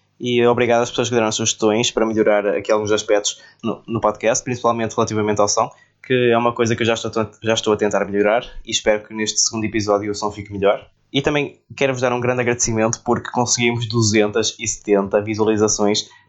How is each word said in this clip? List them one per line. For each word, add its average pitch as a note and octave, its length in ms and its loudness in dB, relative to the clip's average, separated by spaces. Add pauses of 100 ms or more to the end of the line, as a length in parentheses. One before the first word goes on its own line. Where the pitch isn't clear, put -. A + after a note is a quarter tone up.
(200)
E A#2+ 260 2
obrigado A#2+ 360 4
às A#2+ 80 -2
pessoas A#2+ 180 -2
que A#2+ 60 -4
deram A2 180 2
sugestões A2+ 580 0
para A2 160 0
melhorar G#2+ 400 2
aqui G2 260 0
alguns G#2+ 200 0
aspectos G#2 480 0 (220)
no, - 240 -6
no A2+ 140 -4
podcast, A2 440 0
principalmente A#2 500 -2
relativamente G#2+ 460 0
ao G#2 80 4
som, A2+ 220 -2 (340)
que B2 280 2
é A#2 60 4
uma A#2+ 140 2
coisa A#2 240 0
que A#2 60 -4
eu A2+ 40 2
já A2+ 80 2
estou A2+ 160 -4 (120)
a, G#2+ 80 -4 (120)
já A2+ 120 0
estou A2 180 0
a G#2+ 40 4
tentar G2+ 280 0
melhorar G2+ 400 0 (200)
e A2+ 60 -14
espero G#2+ 340 0
que - 100 -18
neste G#2+ 260 -4
segundo A2 240 -2
episódio G#2 460 0
o G#2 40 -4
som G#2 160 -4
fique G#2 220 -14
melhor. G2+ 360 0 (240)
E C3+ 100 0
também D3 360 -2 (160)
quero-vos C3 280 0
dar B2+ 100 0
um B2 80 -2
grande B2 220 0
agradecimento A#2 600 0
porque A#2 280 -2
conseguimos A#2+ 580 -2
duzentas G#2+ 720 0
e A2+ 100 -6
setenta G2+ 540 0
visualizações G#2+ 840 0 (200)